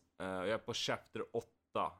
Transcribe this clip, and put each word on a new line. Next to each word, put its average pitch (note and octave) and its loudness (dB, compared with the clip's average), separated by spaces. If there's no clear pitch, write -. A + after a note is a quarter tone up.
Eh, F#2 -2
jag F#2 0
är A2 4
på A#2 -6
chapter - -2
åtta - -2